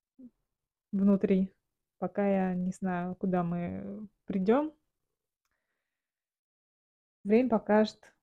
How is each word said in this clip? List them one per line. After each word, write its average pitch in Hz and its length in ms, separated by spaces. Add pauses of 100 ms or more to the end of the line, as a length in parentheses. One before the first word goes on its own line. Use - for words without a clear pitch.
(920)
внутри. 196 600 (460)
Пока 202 280
я 190 280
не 180 160
знаю, 180 440
куда 180 280
мы 190 640 (180)
придём. 226 480 (2500)
Время 233 240
покажет. 214 720